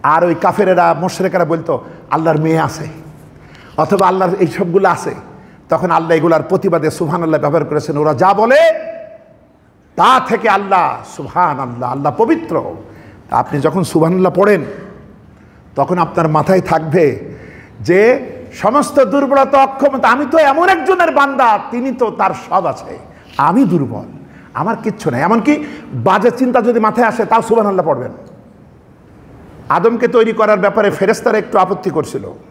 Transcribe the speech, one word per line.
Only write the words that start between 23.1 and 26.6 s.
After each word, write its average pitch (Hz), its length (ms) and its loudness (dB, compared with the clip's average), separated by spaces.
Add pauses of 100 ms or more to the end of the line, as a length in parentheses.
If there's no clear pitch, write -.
আমি 175 260 4
দুর্বল, 143 420 -2 (480)
আমার 190 300 -4
কিচ্ছু - 260 -4
নাই। - 120 -2
এমনকি 233 440 0 (280)
বাজে 190 380 2
চিন্তা 247 300 0